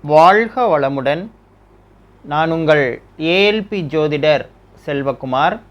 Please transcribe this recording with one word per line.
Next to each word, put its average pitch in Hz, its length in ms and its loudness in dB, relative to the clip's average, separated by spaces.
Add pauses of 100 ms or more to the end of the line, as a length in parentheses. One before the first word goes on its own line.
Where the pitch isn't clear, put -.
வாழ்க 185 760 4
வளமுடன். 139 480 -4 (920)
நான் 156 300 -2
உங்கள் 151 500 0 (180)
ஏ 185 320 0
எல் 208 160 -6
பி 196 140 -6
ஜோதிடர் 151 640 -2 (400)
செல்வகுமார். 139 760 -4 (120)